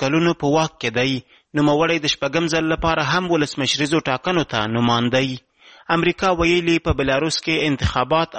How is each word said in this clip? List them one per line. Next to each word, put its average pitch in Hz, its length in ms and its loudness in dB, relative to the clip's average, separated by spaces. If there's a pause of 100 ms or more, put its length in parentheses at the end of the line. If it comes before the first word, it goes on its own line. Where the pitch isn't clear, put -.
کلونو 160 300 2
په 151 140 -4 (120)
واک 160 120 -2 (100)
کې 120 140 -4
دی. 127 280 -2 (320)
نوموړی 151 480 2
د 151 100 0
شپږم 143 400 -2
ځل 160 180 0
لپاره 160 400 0
هم 180 200 -2
ولسمشریزو 147 760 0
ټاکنو 156 360 0 (100)
ته 110 180 0
نوماندی. 120 680 2 (580)
امریکا 175 440 0
ویلي 170 360 2 (120)
په 147 120 0
بیلاروس 139 460 0
کې 156 220 0
انتخابات 143 720 0